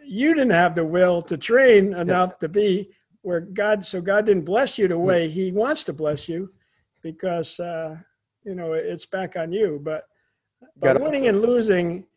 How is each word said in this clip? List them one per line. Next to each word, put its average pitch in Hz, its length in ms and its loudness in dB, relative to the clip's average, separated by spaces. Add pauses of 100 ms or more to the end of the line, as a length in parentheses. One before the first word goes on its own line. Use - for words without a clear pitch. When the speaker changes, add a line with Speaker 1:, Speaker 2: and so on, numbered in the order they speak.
Speaker 1:
You 269 300 0
didn't 262 160 2
have 170 240 4
the 165 100 0
will 175 380 2
to 165 140 -6
train 220 540 6
Speaker 2:
Yeah. 175 100 -4
Speaker 1:
enough 180 380 0
to 165 80 -6
be 202 440 0 (320)
where 175 180 -4
God, 202 420 -2
so 185 160 -8
God 196 260 0
didn't 185 200 2
bless 226 320 0
you 202 100 2
the 170 80 0
Speaker 2:
Yeah. 170 60 -2
Speaker 1:
way 175 280 2
he 185 220 -4
wants 247 340 -2
to 165 80 -6
bless 151 360 -4
you 180 240 -8 (480)
because, 165 580 -6
uh, 160 380 -8 (480)
you 190 100 -10
know, 165 180 -6
it's 165 320 -6
back 185 300 -8
on 165 160 -6
you." 180 320 0
But, 156 240 -8 (680)
but 135 160 2
Speaker 2:
Gotta 262 100 0
Speaker 1:
winning 277 240 0
and 202 140 2
losing 190 640 0 (120)